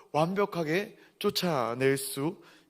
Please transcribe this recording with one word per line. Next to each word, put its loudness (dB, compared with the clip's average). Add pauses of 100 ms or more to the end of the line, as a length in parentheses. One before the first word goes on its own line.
(100)
완벽하게 0 (200)
쫓아낼 2
수 -4 (280)